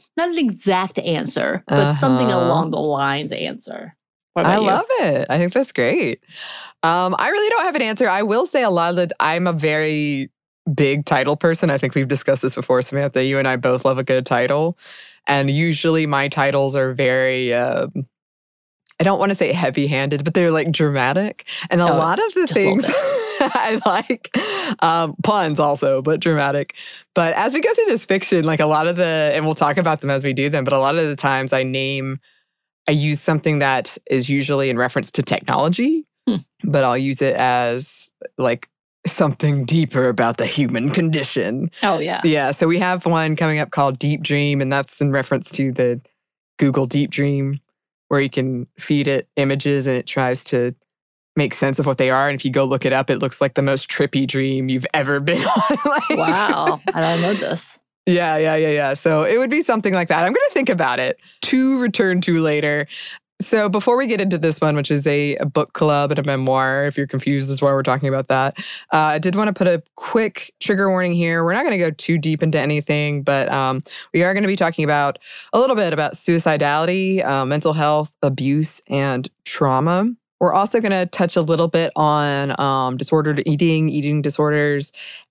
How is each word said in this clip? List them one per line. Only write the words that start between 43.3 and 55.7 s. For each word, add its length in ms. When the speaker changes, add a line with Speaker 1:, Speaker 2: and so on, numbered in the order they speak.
Speaker 2:
coming 240
up 120
called 280
Deep 220
Dream, 400
and 100
that's 300
in 100
reference 420
to 200
the 260
Google 260
Deep 260
Dream, 480
where 140
you 80
can 380
feed 300
it 200
images 500
and 100
it 80
tries 400
to 280
make 180
sense 260
of 80
what 100
they 140
are. 180
And 60
if 100
you 60
go 120
look 220
it 80
up, 160
it 80
looks 240
like 140
the 80
most 260
trippy 380
dream 420
you've 240
ever 260
been 240
<laughs> 40
on. 360